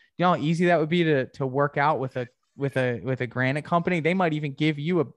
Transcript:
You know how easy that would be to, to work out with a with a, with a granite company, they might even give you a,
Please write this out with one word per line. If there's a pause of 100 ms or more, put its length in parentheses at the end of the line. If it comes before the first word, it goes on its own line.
(180)
You
know
how
easy
that
would
be
to,
to
work
out
with
a (280)
with
a,
with
a
granite
company,
they
might
even
give
you
a, (100)